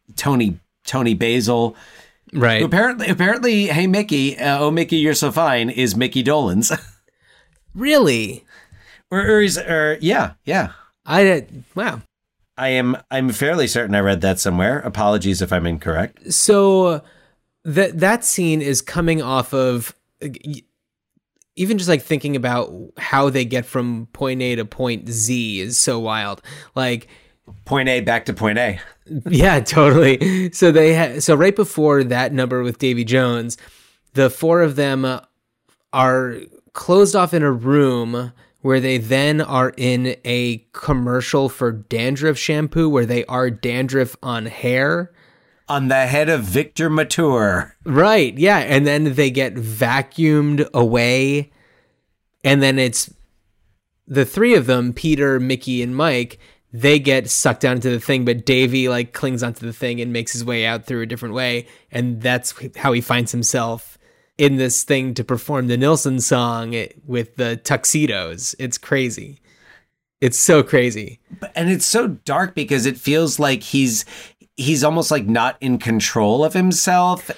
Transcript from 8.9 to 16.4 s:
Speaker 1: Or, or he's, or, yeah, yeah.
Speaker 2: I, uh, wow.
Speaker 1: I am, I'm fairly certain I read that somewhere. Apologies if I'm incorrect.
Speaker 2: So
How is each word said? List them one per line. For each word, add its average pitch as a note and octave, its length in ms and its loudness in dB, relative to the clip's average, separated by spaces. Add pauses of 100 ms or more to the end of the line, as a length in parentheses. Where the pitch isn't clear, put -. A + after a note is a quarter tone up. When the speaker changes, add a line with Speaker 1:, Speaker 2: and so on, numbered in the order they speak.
Speaker 1:
Or, F#3 100 -2 (180)
or G#3+ 40 6
he's, F3+ 160 2
or, D#3 440 0
yeah, C#3 320 0 (120)
yeah. D3+ 260 -2 (340)
Speaker 2:
I, F#3+ 240 4
uh, E3 120 2 (340)
wow. F#3+ 260 -6 (540)
Speaker 1:
I C3 140 -4
am, B2+ 260 0 (140)
I'm C3 220 -2
fairly D3+ 340 0
certain G#2 300 -2
I G2+ 60 4
read G2 200 2
that F#2 180 0
somewhere. G2 420 0
Apologies G#2 600 0
if F2 100 -2
I'm F2 140 0
incorrect. E2+ 680 -4
Speaker 2:
So F#3+ 680 2 (640)